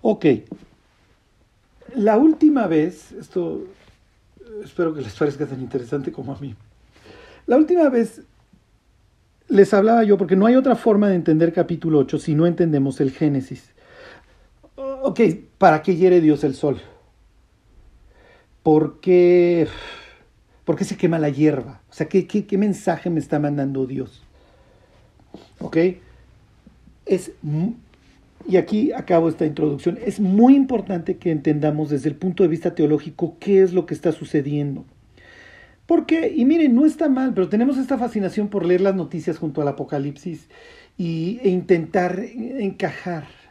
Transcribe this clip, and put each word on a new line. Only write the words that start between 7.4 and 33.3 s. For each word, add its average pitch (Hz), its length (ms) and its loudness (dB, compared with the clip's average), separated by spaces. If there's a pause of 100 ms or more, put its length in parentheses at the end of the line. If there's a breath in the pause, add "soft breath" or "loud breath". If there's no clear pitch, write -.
La 233 100 2
última 311 320 4
vez 233 340 -2 (1300)
les 196 260 6
hablaba 226 280 4
yo, 202 160 4
porque 180 160 0
no 190 120 4
hay 247 100 6
otra 262 200 4
forma 208 320 2
de 190 60 2
entender 165 380 2
capítulo 165 460 0
ocho 139 200 0
si 160 160 -4
no 160 120 2
entendemos 156 540 0
el 135 120 -2
Génesis. 139 580 -4 (1040 soft breath)
Ok, 269 460 -6 (380)
¿para 156 240 6
qué 190 120 0
hiere 180 260 4
Dios 151 220 2
el 135 120 -2
sol? 139 260 -4 (1800 soft breath)
¿Por 151 380 2
qué, 175 680 4 (960 loud breath)
por - 120 -2
qué 196 80 -4
se 196 120 -8
quema 165 220 0
la 151 100 0
hierba? 139 600 -2
O - 20 -20
sea, - 160 -6
¿qué, 185 180 0
qué, 208 200 -4
qué 202 100 -4
mensaje 190 540 -2
me 160 100 -2
está 151 180 -4
mandando 139 480 -4
Dios? 131 360 -10 (1400 soft breath)
Ok, - 160 -6 (1300 soft breath)
es - 280 -4 (100)
mu-, 160 320 -4 (760 soft breath)
y 185 80 2
aquí 214 360 0
acabo 165 360 0
esta 156 160 -4
introducción. 151 600 -2
Es - 160 -6
muy 214 340 6
importante 202 640 -2
que - 140 -4
entendamos 151 600 -2
desde 143 180 -2
el 143 80 -6
punto 185 260 -2
de 180 60 4
vista 170 260 -4
teológico 156 640 -2